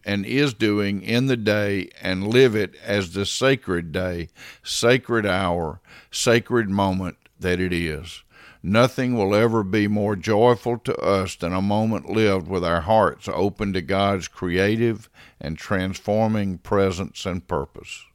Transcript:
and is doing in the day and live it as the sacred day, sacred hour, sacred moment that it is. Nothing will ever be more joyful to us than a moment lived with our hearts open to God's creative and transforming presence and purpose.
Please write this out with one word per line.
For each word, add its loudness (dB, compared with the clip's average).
and -2
is 0
doing 0
in 0
the 2
day 0
and -2
live 6
it -2
as -2
the -2
sacred -2
day, -4
sacred 0
hour, -2
sacred 2
moment -2
that -2
it -2
is. -6
Nothing 2
will 2
ever 4
be 0
more -2
joyful 2
to -6
us 0
than -4
a 0
moment 0
lived 0
with -2
our 0
hearts 2
open -2
to -2
God's 0
creative 0
and -8
transforming -2
presence -2
and -6
purpose. -8